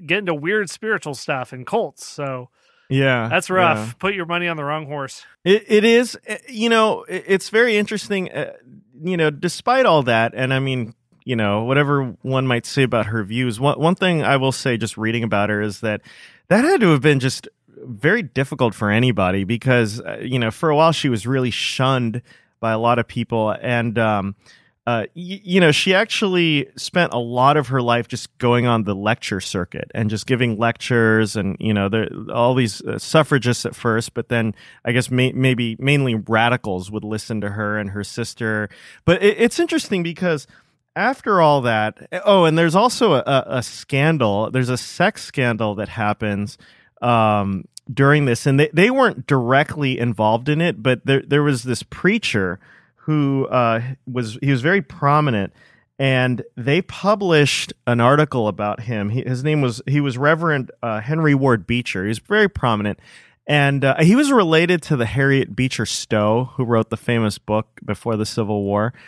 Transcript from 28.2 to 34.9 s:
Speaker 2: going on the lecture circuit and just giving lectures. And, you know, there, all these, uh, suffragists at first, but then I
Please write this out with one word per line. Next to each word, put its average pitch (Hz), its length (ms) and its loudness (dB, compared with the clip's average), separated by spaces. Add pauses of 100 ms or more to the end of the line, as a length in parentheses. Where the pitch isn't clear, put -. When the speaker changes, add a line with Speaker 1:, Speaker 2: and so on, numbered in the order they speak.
Speaker 2:
going 120 280 2
on 117 200 2
the 101 100 -2
lecture 101 460 -4
circuit - 520 -6
and 107 160 -2
just 104 180 -4
giving 120 300 0
lectures. 113 760 2
And, 98 240 -4
you 107 140 -2
know, 98 160 0
there, 92 180 -2 (260)
all 120 220 2
these, 120 280 -2
uh, 107 140 -8
suffragists 127 680 0
at - 100 -10
first, 113 380 -4
but 117 160 -8
then 113 260 -2 (300)
I 123 80 -2